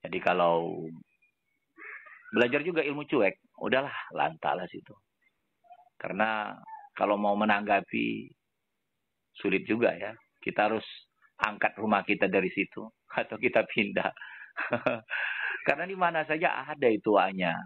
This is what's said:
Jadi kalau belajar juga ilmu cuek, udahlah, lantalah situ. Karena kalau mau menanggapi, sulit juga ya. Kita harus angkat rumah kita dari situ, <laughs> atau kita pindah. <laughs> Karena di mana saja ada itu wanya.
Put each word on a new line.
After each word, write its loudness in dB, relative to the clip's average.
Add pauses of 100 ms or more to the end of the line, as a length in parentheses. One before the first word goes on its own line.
Jadi -6
kalau 2 (1500)
belajar 4
juga 0
ilmu -4
cuek, 2 (240)
udahlah, 0 (180)
lantalah -2
situ. -16 (1040)
Karena -2 (400)
kalau 2
mau 2
menanggapi, 0 (1040)
sulit 0
juga 2
ya. -8 (320)
Kita 2
harus -2 (560)
angkat 0
rumah 2
kita 2
dari 2
situ, -4 (160)
<laughs> -4
atau -6
kita 2
pindah. -2 (420)
<laughs> -2 (640)
Karena 0
di -6
mana 0
saja -2
ada 2
itu 2
wanya. 2